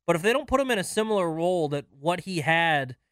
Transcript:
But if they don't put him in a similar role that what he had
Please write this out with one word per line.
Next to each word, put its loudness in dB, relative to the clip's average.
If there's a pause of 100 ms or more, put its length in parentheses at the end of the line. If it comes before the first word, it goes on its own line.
But 2
if -2
they 4
don't 0
put 2
him 0
in 0
a -2
similar 0
role 0
that -6 (140)
what -2
he -6
had 0 (160)